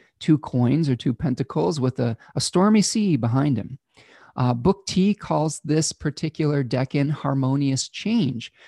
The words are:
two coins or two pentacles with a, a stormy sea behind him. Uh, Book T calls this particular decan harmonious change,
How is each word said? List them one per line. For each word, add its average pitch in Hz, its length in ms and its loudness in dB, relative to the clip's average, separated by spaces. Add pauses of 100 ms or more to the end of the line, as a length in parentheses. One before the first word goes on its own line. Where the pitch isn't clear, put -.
(200)
two 156 200 4
coins 135 500 2
or 127 60 2
two 123 180 -2
pentacles 151 680 -2
with 127 200 -2
a, 120 180 -2 (180)
a 143 60 -2
stormy 208 400 4
sea 202 340 2
behind 123 420 2
him. 117 220 -8 (560)
Uh, 123 180 0
Book 143 320 0
T 190 280 2
calls 156 500 -2
this 156 300 0
particular 147 680 -2
decan 131 480 -2
harmonious 135 760 -2
change, 185 640 -4 (160)